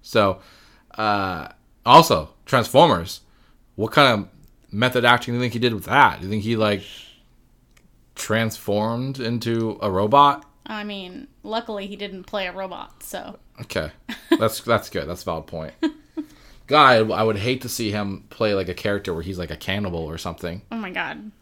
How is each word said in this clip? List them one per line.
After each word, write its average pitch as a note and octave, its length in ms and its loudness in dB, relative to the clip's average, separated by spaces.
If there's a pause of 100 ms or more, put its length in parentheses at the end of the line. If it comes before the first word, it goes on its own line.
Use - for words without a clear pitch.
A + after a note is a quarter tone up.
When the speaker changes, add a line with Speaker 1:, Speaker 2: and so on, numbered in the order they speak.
Speaker 1:
So, G2+ 360 2 (560)
uh, G2 540 -2 (360)
also, A#2+ 440 8 (160)
Transformers. B2 760 2 (540)
What G#2+ 160 -4
kind B2+ 300 4
of F#2 80 -12 (420)
method B2 340 0
acting A#2+ 280 4
do A#2+ 40 -2
you B2 60 0
think A#2 100 -4
he A#2+ 60 -4
did A#2 140 2
with G2 120 -8
that? B2 340 4
Do F2 60 -10
you G2 60 -6
think G#2 120 -4
he, A2+ 120 -2
like, G#2 280 0 (1300)
transformed A2+ 1040 -4
into A#2 640 -2
a G2+ 80 -2
robot? C3+ 560 4 (200)
Speaker 2:
I G#3+ 180 -10
mean, F#3+ 440 -12 (160)
luckily G#3+ 440 -8
he G3+ 80 -12
didn't F#3+ 300 -12
play G3 220 -6
a F3+ 60 -10
robot, F#3 500 -14
so. - 360 -14 (220)
Speaker 1:
Okay. D#2+ 300 -6 (480)
That's, - 220 0
Speaker 2:
<laughs> - 0 -
Speaker 1:
that's A2+ 280 0
good. D#2+ 180 -6
That's F2 160 -8
a - 20 -10
valid D#2+ 220 -6
point. D#2+ 260 -12 (920)
God, B2+ 440 6
I, - 80 -2
I A2 40 2
would A2 140 2
hate B2+ 260 -2
to B2 60 -10
see A2 220 -4
him G2 380 -6
play, G#2+ 240 -2
like, F#2+ 160 -2
a F2+ 40 -6
character G2 400 -4
where E2 100 -6
he's, F2+ 160 -8
like, E2 120 -6
a E2 60 -8
cannibal F#2+ 420 -4
or D#2+ 180 -8
something. F2 440 -10 (100)
Speaker 2:
Oh A#3 60 -10
my G3 140 -10
God. F3+ 400 -10 (100)